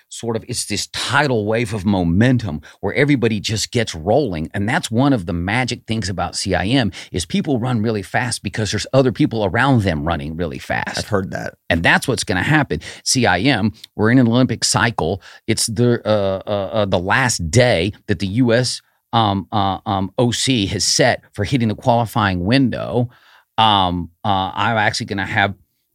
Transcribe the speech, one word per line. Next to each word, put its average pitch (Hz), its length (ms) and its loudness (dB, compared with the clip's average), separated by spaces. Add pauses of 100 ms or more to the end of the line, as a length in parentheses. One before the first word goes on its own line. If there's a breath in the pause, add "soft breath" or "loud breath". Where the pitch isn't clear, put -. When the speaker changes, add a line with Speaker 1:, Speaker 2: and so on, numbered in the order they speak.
Speaker 1:
sort 117 300 -6
of - 100 -8
it's - 200 -6
this 101 260 -4
tidal 127 520 0
wave 110 280 -2
of 101 100 -6
momentum 98 800 2 (180 loud breath)
where 98 140 -6
everybody 117 480 0
just 107 300 -4
gets 113 220 -2
rolling. 87 600 -2
And 101 160 -4
that's 151 200 -4
one 127 220 2
of 107 140 -2
the 92 80 -6
magic 104 540 -4
things 110 200 -4
about 87 300 -6
C 92 180 -2
I 87 120 -2
M 120 220 0 (220 loud breath)
is 87 140 -4
people 160 340 -2
run 120 220 -2
really 107 200 -2
fast - 420 -4
because 104 280 -4
there's 98 220 -4
other 131 180 4
people 113 320 0
around 117 380 2
them 80 260 0
running 80 300 -4
really 78 200 -6
fast. - 420 -6
Speaker 2:
I've - 100 -8
heard 95 220 -2
that. - 240 -10 (140)
Speaker 1:
And 85 140 0
that's 160 240 2
what's 113 160 -2
gonna 92 180 -2
happen. 139 380 2 (240 loud breath)
C 120 220 0
I 90 140 4
M, 110 340 0 (240 loud breath)
we're 107 140 4
in 131 80 6
an 120 100 6
Olympic 120 340 2
cycle. 101 580 2 (260 loud breath)
It's 113 200 0
the, 120 400 2
uh, 98 400 0
uh, 101 240 -2
uh, 107 140 0
the 95 140 0
last 104 520 0
day 107 400 4 (160)
that 104 120 -2
the 101 80 -4
U 113 260 2
S, 123 280 0 (300)
um, 101 400 2
uh, 98 340 -2
um, 98 320 -2
O 120 140 2
C 117 360 0
has 87 180 -2
set - 380 2 (100)
for 104 100 -6
hitting 117 240 0
the 104 80 -2
qualifying 104 720 0
window. 113 640 0 (480 soft breath)
Um, 92 540 2 (140)
uh, 95 280 0
I'm 107 220 -2
actually 110 300 0
gonna 98 200 -6
have 101 300 0 (400)